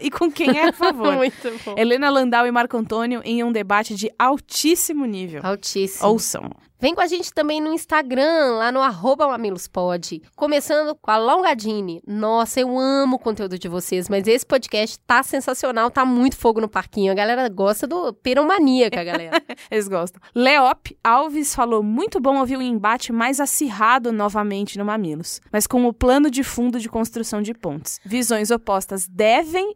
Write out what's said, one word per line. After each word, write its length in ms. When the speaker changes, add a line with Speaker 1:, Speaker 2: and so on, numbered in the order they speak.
Speaker 1:
e 60
com 200
quem 260
é 120
a 40
favor. 400
Speaker 2:
<laughs> 40
Muito 340
bom. 140
Speaker 1:
Helena 320
Landau 360
e 60
Marco 260
Antônio 460
em 200
um 80
debate 440
de 140
altíssimo 880
nível. 380
Speaker 2:
Altíssimo. 680
Speaker 1:
Ouçam. 400
Speaker 2:
Vem 160
com 80
a 60
gente 260
também 280
no 120
Instagram, 840
lá 140
no 100
arroba 480
mamilospod. 920
Começando 640
com 80
a 80
Longadine. 880
Nossa, 540
eu 180
amo 380
o 40
conteúdo 380
de 120
vocês, 400
mas 180
esse 180
podcast 540
tá 240
sensacional, 680
tá 160
muito 300
fogo 240
no 80
parquinho. 460
A 20
galera 320
gosta 400
do 260
piromaníaca, 920
galera. 360
Speaker 1:
<laughs> 160
Eles 160
gostam. 340
Leop 560
Alves 540
falou, 260
muito 380
bom 200
ouvir 180
um 40
embate 500
mais 280
acirrado 720
novamente 640
no 80
Mamilos, 540
mas 140
com 220
o 60
plano 360
de 140
fundo 340
de 120
construção 520
de 120
pontes. 520
Visões 460
opostas 560
devem 680